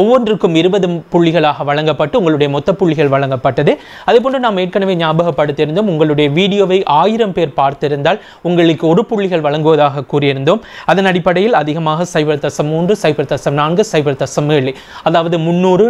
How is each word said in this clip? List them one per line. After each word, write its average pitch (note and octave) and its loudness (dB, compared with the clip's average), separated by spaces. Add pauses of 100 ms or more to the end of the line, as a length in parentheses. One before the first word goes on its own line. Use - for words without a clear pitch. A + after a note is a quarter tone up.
ஒவ்வொன்றுக்கும் G#3+ 2
இருபது F#3 2 (240)
புள்ளிகளாக D#3+ 2
வழங்கப்பட்டு D3+ 0
உங்களுடைய D3 2
மொத்த F3+ 0
புள்ளிகள் D3+ 2
வழங்கப்பட்டது. C#3 0 (360)
அதே A3+ 4
போன்று C4 -2
நாம் G3+ 0
ஏற்கனவே F#3+ -2
ஞாபகப்படுத்தியிருந்தோம், D#3+ 0
உங்களுடைய D3+ 2 (100)
வீடியோவை F#3+ 2 (220)
ஆயிரம் G#3+ 0
பேர் D#3+ -2
பார்த்திருந்தால் C#3+ -2 (300)
உங்களுக்கு E3 2
ஒரு A3 2
புள்ளிகள் F#3 -2
வழங்குவதாக D3 0
கூறியிருந்தோம். C#3+ 0 (300)
அதன் F#3+ 2
அடிப்படையில் F3+ 0
அதிகமாக D#3 -4
சைபர் D3+ -2
தசம் D3+ -4
மூன்று, F3+ 0
சைபர் D3+ -2
தசம் C#3+ -2
நான்கு, F3 0
சைபர் C#3+ -2
தசம் D3 -2
ஏழு, C3+ -2 (360)
அதாவது E3+ 0 (120)
முந்நூறு, F3+ 2